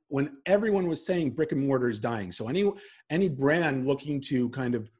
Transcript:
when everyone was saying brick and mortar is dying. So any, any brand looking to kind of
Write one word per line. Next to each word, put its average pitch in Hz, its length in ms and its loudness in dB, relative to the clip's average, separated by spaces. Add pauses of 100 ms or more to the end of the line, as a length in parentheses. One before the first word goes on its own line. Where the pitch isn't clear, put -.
when 143 380 -2
everyone 202 420 2
was 160 180 -4
saying 170 260 0
brick 156 200 0
and 139 160 0
mortar 127 220 2
is 107 100 -4
dying. 107 320 -4
So 104 160 -8
any, 196 240 0 (380)
any 185 180 2
brand 139 580 2
looking 139 360 -2
to 127 300 0
kind 123 220 -2
of 110 160 -4 (100)